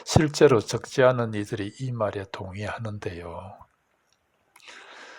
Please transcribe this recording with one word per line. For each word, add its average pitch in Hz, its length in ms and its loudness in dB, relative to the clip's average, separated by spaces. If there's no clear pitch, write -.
실제로 147 560 6
적지 - 420 -2
않은 120 300 4
이들이 104 460 -6
이 131 120 -6
말에 101 400 -4
동의하는데요. 92 1300 -10